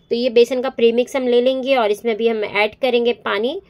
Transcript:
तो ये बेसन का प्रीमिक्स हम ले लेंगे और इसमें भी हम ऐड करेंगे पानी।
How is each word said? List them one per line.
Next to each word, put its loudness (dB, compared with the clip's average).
तो 0
ये 0
बेसन 2
का -4
प्रीमिक्स 0
हम -2
ले 4
लेंगे 0
और 2
इसमें -4
भी 0
हम -2
ऐड -2
करेंगे 0
पानी। -4